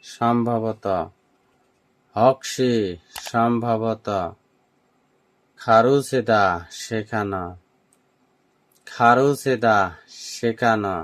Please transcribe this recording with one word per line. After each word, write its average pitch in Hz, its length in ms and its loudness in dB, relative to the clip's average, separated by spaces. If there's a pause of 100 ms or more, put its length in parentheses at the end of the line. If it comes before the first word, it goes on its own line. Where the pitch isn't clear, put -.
(160)
সম্ভবত, 117 680 -2 (1300)
হকশে 127 580 0 (560)
সম্ভবত। 113 800 -2 (1500)
খারুসেদা 120 800 4 (380)
শেখানো, 104 640 -6 (1500)
খারুসেদা 123 840 2 (560)
শেখানো। 110 720 -2